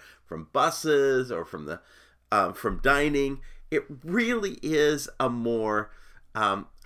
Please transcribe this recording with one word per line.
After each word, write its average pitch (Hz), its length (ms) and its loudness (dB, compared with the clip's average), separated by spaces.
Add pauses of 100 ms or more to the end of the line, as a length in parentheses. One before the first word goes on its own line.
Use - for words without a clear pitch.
(240)
from 80 280 -12
buses 139 800 2
or 85 120 -4
from 76 220 -12
the, 82 140 -10 (500)
um, 95 240 2
from 101 280 -4
dining. 139 580 2 (300)
It 143 140 -2 (200)
really 220 580 -2
is 151 460 2 (100)
a 131 100 2
more, 113 640 0 (440)
um, 101 340 0 (180)